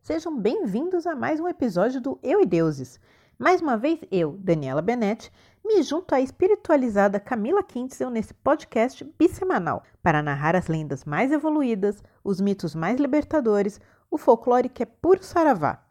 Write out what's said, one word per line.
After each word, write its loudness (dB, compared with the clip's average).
sejam -6
bem-vindos -4
a -6
mais -4
um -4
episódio -2
do -8
Eu 2
e 6
Deuses. -2
Mais 2
uma 0
vez, -2
eu, -2
Daniela 0
Benetti, -2
me 2
junto -2
à 4
espiritualizada 2
Camila -2
Kintzel -8
nesse -6
podcast -2
bissemanal 0
para 2
narrar 0
as 0
lendas -4
mais 0
evoluídas, 0
os -2
mitos -2
mais -2
libertadores, 0
o -4
folclore 4
que -8
é -4
puro 2
saravá. 0